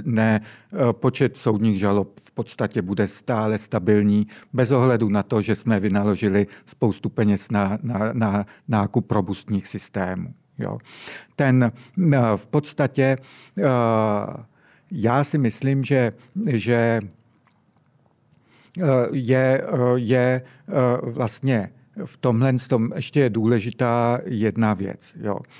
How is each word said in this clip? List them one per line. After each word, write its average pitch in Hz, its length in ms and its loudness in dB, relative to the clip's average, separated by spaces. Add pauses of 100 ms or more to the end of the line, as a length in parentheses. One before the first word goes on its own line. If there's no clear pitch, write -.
ne, 110 360 2 (320)
eh, - 40 -10 (160)
počet 131 440 0
soudních 107 420 0
žalob 101 420 0
v - 120 -20
podstatě 110 500 -6
bude 95 260 -2
stále 110 500 -4
stabilní, 104 680 2 (260)
bez 123 180 0
ohledu 123 380 4
na 101 140 0
to, 107 200 0
že 104 140 0
jsme 107 240 0
vynaložili 101 680 2 (200)
spoustu - 420 -4
peněz 104 420 0
na, 101 320 0
na, 120 160 -4 (140)
na 104 340 -2 (220)
nákup 104 440 0
robustních 98 540 -2
systémů. 92 680 -8 (240)
Jo. 107 200 -8 (580)
Ten, 127 360 2 (400)
eh, 139 60 4 (180)
v - 100 -8
podstatě, 135 680 0 (420)
eh, 196 40 -2 (1300)
já 131 340 2
si 156 140 -2
myslím, 135 460 0
že, 123 280 2 (340)
že, 117 540 2 (1800)
eh, 185 40 -2 (280)
je, 131 500 2
eh, - 140 -4 (180)
je, 127 480 2 (260)
eh, - 40 -10 (380)
vlastně 120 600 -2 (340)
v - 120 -16
tomhle 127 360 2 (160)
tom 117 280 0
ještě - 240 -2
je 131 100 4
důležitá 120 920 0
jedna 107 500 0
věc. - 460 -10
Jo. 101 180 -6 (220)